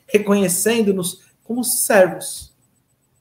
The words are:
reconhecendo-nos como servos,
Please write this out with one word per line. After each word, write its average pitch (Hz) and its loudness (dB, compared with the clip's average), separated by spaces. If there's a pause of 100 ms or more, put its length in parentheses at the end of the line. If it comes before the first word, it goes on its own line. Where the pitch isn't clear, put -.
reconhecendo-nos 202 0 (220)
como 233 -6
servos, - 0 (680)